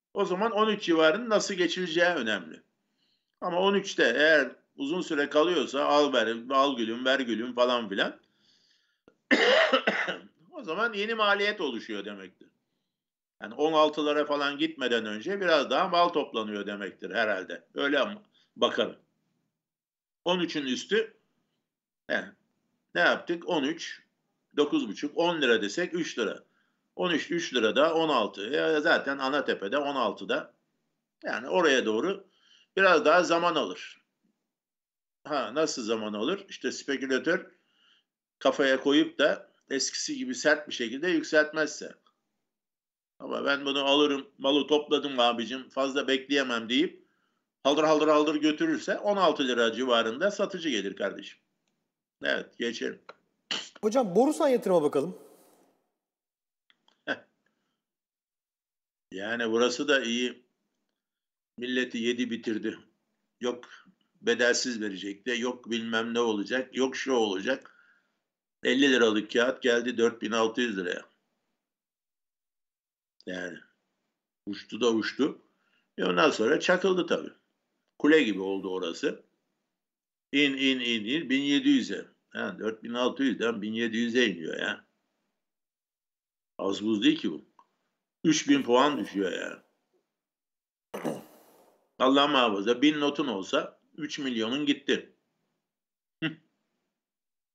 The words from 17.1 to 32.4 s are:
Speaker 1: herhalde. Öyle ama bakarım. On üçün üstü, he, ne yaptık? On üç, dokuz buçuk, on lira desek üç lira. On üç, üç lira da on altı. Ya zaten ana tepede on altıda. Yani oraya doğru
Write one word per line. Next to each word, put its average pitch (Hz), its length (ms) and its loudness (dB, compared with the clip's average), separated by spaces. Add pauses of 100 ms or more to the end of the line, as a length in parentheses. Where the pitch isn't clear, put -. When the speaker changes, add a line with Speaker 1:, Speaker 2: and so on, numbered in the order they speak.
Speaker 1:
herhalde. 98 520 -2 (120)
Öyle 143 240 0
ama 104 240 -4 (320)
bakarım. 117 400 0 (1300)
On 180 140 0
üçün 160 260 -4
üstü, 185 480 -2 (960)
he, 95 180 -4 (680)
ne 175 60 0
yaptık? 170 480 0
On 156 140 0
üç, - 400 -8 (540)
dokuz 147 300 2
buçuk, 143 300 -8
on 170 240 0
lira 117 200 4
desek 156 320 -4
üç 165 260 -4
lira. 92 240 -4 (520)
On 180 160 -2
üç, 147 200 -2
üç 165 220 -4
lira 110 220 2
da 160 200 4
on 160 140 2
altı. 104 320 0
Ya 156 400 0
zaten 139 360 2
ana 135 280 -2
tepede 107 320 -2
on 143 180 -2
altıda. 113 580 -4 (720)
Yani 127 260 -6
oraya 143 360 4
doğru 131 420 -2 (500)